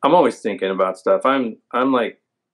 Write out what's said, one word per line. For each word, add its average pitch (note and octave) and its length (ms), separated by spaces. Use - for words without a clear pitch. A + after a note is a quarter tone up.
I'm C#3+ 120
always C#3 260
thinking F#2+ 300
about F#2+ 280
stuff. F#2+ 280
I'm, C3 300
I'm B2+ 200
like, A2+ 280